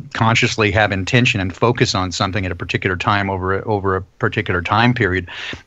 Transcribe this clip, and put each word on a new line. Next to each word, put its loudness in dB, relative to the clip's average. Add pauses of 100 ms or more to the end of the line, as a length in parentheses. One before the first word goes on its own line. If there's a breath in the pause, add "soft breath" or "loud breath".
(140)
consciously 2
have 4
intention 0
and -4
focus 2
on -2
something -2
at -4
a -4
particular -4
time 0
over -2
a, -6
over 0
a -2
particular -2
time 2
period, 0 (380 loud breath)